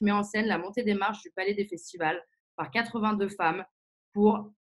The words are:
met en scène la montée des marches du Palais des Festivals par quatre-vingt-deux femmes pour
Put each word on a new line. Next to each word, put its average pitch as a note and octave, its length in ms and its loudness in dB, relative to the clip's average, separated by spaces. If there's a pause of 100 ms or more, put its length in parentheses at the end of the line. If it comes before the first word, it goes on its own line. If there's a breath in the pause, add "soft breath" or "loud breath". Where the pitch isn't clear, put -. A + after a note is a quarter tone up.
met G3+ 100 4
en G#3 120 2
scène G#3+ 240 -2
la F#3 100 2
montée G3+ 260 -4
des G#3 120 2
marches G#3 260 0
du E3+ 100 -18
Palais F#3+ 220 -2
des G3+ 120 -2
Festivals E3+ 560 -4 (360)
par D#3+ 120 -6
quatre-vingt-deux G#3+ 600 0
femmes F3 340 0 (480)
pour G#3 400 4 (140)